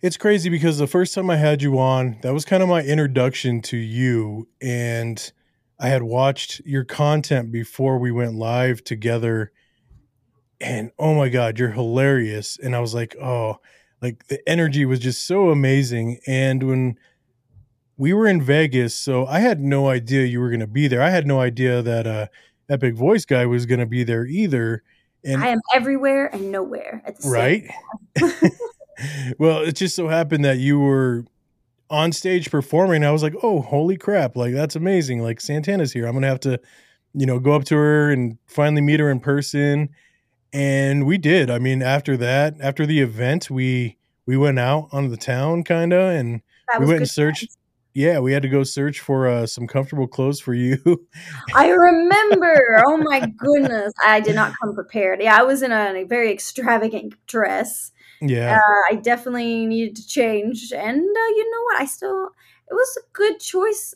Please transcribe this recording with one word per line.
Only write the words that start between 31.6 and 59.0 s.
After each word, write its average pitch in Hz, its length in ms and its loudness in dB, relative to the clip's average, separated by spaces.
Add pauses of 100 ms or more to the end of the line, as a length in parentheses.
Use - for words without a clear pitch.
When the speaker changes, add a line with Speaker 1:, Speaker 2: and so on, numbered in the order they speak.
Speaker 1:
on 160 220 0
stage 180 360 -2
performing. 160 560 2
I 147 60 4
was 151 140 2
like, 156 180 -2
"Oh, 208 180 0
holy 156 360 0
crap. 170 400 -2
Like, 123 180 -2
that's 147 220 -2
amazing. 160 440 0
Like, 117 200 -4
Santana's 151 520 -2
here. 117 140 -4
I'm 117 80 -4
gonna 135 140 0
have 131 120 0
to, 131 200 -2 (520)
you 135 140 -2
know, 127 140 0
go 139 140 4
up 147 100 2
to 156 120 0
her 151 360 4
and 123 340 -2
finally 147 360 0
meet 147 180 4
her 147 100 2
in 131 80 0
person." 143 720 0 (640)
And 139 540 0
we 180 120 2
did. 151 320 4
I 120 80 0
mean, 131 240 0
after 135 360 0
that, 139 420 0
after 139 260 -2
the 151 140 2
event, 123 500 -2
we, 127 480 -2 (280)
we 127 100 0
went 139 240 2
out 147 320 0
on 139 180 -2
the 117 60 -8
town 147 480 -2
kinda, 175 460 2
and 120 300 -4 (280)
Speaker 2:
That 233 100 0
Speaker 1:
we 135 60 2
Speaker 2:
was 139 60 4
Speaker 1:
went 165 100 4
and 143 80 0
Speaker 2:
good - 40 -8
Speaker 1:
searched. 151 280 0
Speaker 2:
times. - 160 -14 (380)
Speaker 1:
Yeah, 151 260 2
we 131 120 0
had 139 100 0
to 135 60 -2
go 139 140 2
search 139 380 -4
for, 131 280 0
uh, 120 180 0
some 120 200 -8
comfortable 135 400 -4
clothes 135 340 -2
for 127 140 -4
you. 123 300 0
<laughs> - 680 -2
Speaker 2:
I 285 160 6
remember. 349 1160 6
Oh 302 100 4
my 302 240 0 (160)
goodness. 247 560 2 (120)
I 214 160 6
did 214 160 0
not 220 160 0 (100)
come 214 120 -6
prepared. 190 460 -2
Yeah, 214 160 6
I 226 60 8
was 262 200 0
in 254 100 -2
a, 208 220 0
a 185 100 -6
very 233 280 0
extravagant 220 840 -2 (120)
dress. 202 640 -4 (300)
Speaker 1:
Yeah. 123 360 0
Speaker 2:
Uh, 208 360 4
I - 40 0
definitely 240 720 -2